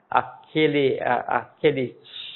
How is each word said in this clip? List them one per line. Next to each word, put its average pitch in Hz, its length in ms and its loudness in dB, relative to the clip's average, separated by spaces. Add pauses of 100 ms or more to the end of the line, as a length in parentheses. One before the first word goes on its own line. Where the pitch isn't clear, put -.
aquele, 147 920 0
a, 123 140 0 (220)
aquele 131 600 -2 (380)